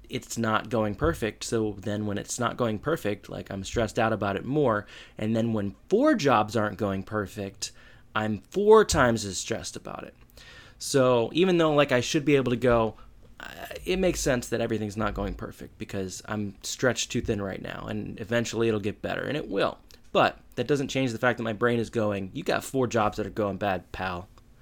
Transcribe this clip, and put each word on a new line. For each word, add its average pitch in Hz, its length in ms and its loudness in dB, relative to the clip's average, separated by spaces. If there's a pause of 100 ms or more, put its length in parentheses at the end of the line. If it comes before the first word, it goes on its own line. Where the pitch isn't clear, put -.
it's - 280 -8
not 110 320 0
going 107 260 0
perfect. 147 480 -2
So 110 360 -2
then 104 260 -4
when 101 120 -4
it's - 220 -8
not 117 180 -2
going 110 220 -2
perfect, 104 500 -4
like, 95 220 -10
I'm 98 120 -8
stressed 110 360 -2
out 113 140 2
about 101 220 -2
it 92 100 -6
more. 120 400 0 (320)
And 110 180 -2
then 113 180 0
when 101 220 -4 (140)
four 277 260 4
jobs 113 400 2
aren't 104 220 0
going 98 260 -2
perfect, 98 680 -6 (440)
I'm 110 240 0 (120)
four 208 340 8
times 120 400 4
as 92 120 -6
stressed - 380 -6
about - 280 -12
it. - 100 -16 (640)
So 127 560 4
even 180 240 4
though, 160 160 4
like, 143 180 4
I 123 100 4
should 147 240 0
be 147 100 6
able 127 160 4
to 123 60 2
go, 113 380 4 (440)
uh, - 60 -14 (400)
it 185 120 0
makes 185 220 2
sense 123 300 0
that 113 120 -2
everything's 107 360 -2
not 101 160 0
going 98 200 -4
perfect - 440 -12
because 98 500 -8
I'm 104 340 -6
stretched - 500 -2
too 120 100 -2
thin 107 200 -2
right 98 200 -6
now, 90 280 -10
and 104 300 -8
eventually 113 480 0
it'll 107 120 2
get 101 220 -6
better, 92 200 -4
and 107 140 -4
it - 140 -6
will. 185 280 0 (340)
But 139 260 4 (180)
that 120 120 -2
doesn't 139 220 2
change 131 220 0
the 110 60 -6
fact 120 200 2
that 120 60 -6
my 113 100 -2
brain 117 260 2
is 110 100 -2
going, 104 440 -2
"You 135 100 -8
got - 200 -2
four 131 240 0
jobs 107 300 0
that 107 80 -4
are 95 60 -8
going 98 260 -2
bad, 92 340 -2
pal." 92 360 -6 (340)